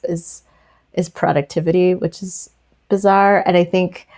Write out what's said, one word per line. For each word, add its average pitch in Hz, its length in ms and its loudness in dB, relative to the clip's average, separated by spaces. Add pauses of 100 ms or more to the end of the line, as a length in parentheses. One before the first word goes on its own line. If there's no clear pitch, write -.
is, - 380 -8 (520)
is 170 140 -10
productivity, 165 840 0
which - 280 -6
is - 280 -12 (380)
bizarre. 196 580 4
And 180 100 4
I 175 80 6
think 180 420 -2 (120)